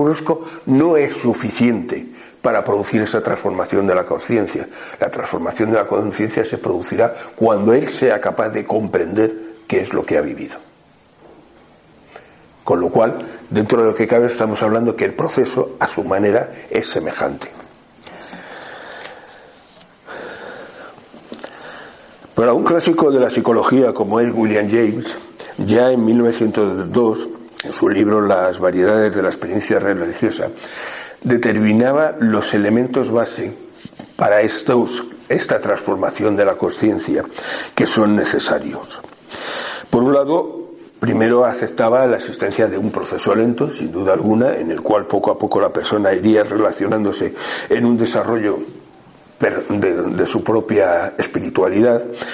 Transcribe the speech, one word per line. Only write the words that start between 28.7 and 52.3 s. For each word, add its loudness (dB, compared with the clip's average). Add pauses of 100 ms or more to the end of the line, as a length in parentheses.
de -2
la 2
experiencia -2
religiosa, -2 (720)
determinaba 2
los 2
elementos 2
base -2 (640)
para 2
estos, 0 (240)
esta 0
transformación -2
de 4
la 2
conciencia 0 (500)
que 2
son 4
necesarios. -2 (920)
Por 4
un 4
lado, 0 (300)
primero 4
aceptaba 2
la 4
existencia -2
de -2
un -2
proceso -2
lento, 2
sin -6
duda 0
alguna, 2
en -4
el -6
cual 2
poco 0
a 0
poco 0
la 2
persona 0
iría 4
relacionándose 0 (340)
en 2
un 4
desarrollo 0 (800)
per-, 0
de, 0
de 0
su -2
propia 2
espiritualidad, 2 (280)